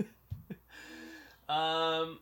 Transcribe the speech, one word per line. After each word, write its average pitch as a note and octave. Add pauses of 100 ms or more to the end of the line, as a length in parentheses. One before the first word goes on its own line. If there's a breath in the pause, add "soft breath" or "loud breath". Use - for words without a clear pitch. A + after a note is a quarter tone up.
(1500 loud breath)
Um, D#3+